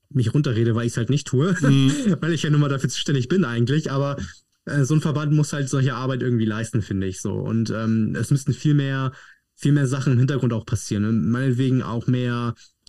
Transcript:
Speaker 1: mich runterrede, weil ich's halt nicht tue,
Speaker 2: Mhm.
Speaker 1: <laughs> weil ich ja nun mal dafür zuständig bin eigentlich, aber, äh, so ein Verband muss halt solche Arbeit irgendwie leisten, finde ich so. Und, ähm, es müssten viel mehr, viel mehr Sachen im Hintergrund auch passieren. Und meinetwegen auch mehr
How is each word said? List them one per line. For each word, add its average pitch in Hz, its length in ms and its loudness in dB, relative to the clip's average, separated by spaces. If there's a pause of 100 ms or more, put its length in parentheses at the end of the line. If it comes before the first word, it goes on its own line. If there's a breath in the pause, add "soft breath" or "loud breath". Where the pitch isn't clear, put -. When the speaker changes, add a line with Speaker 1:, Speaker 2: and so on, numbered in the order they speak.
(120)
Speaker 1:
mich 117 220 0
runterrede, 117 420 2
weil 120 120 -2
ich's 117 100 -4
halt 117 120 -2
nicht 139 180 0
tue, 165 340 2
Speaker 2:
Mhm. 135 300 4 (160)
Speaker 1:
<laughs> 170 140 2
weil 160 120 -2
ich 147 100 -2
ja 160 80 0
nun 147 100 4
mal 143 80 2
dafür 135 200 -2
zuständig 131 400 -2
bin 180 160 2
eigentlich, 120 460 0
aber, 139 260 -2 (480 loud breath)
äh, 143 180 0
so 127 100 2
ein 156 80 2
Verband 151 320 0
muss 151 200 2
halt 139 160 -4
solche 135 260 0
Arbeit 127 260 -4
irgendwie 120 240 0
leisten, 110 380 -2
finde 95 240 -2
ich 92 140 -8
so. 101 120 -4
Und, 107 380 -2
ähm, 113 440 0
es - 140 -4
müssten 139 240 0
viel 147 220 0
mehr, 135 360 -2 (440 loud breath)
viel 143 160 0
mehr 143 160 4
Sachen 131 260 0
im 117 60 4
Hintergrund 127 340 2
auch 110 140 -4
passieren. 104 380 -2
Und 110 260 0
meinetwegen 127 500 0
auch 113 240 -6
mehr 120 480 -2 (360 soft breath)